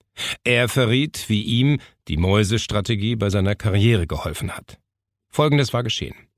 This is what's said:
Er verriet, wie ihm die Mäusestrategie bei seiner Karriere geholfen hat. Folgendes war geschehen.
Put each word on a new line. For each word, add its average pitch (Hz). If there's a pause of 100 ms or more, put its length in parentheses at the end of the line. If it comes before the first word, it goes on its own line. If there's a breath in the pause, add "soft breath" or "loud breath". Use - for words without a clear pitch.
(460 loud breath)
Er 120
verriet, 131
wie 107
ihm 127 (280 loud breath)
die 82
Mäusestrategie 104
bei 101
seiner 98
Karriere 104
geholfen -
hat. - (500)
Folgendes 147
war 120
geschehen. 107 (220)